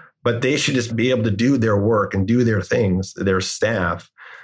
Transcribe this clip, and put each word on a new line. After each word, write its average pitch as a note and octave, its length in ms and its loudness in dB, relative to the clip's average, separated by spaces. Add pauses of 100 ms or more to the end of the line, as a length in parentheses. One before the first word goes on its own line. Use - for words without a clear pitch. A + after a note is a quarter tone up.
(220)
but A#2 200 -2
they C3+ 140 0
should C#3+ 180 -2
just A#2 220 -2
be A#2+ 140 2
able A#2 140 0
to A2+ 60 0
do A#2 260 2
their A2 200 2
work G2+ 380 0
and G2 140 0
do A#2+ 160 4
their A2 180 2
things, F#2+ 540 0
their F#2+ 240 0
staff, F#2 680 -2 (340)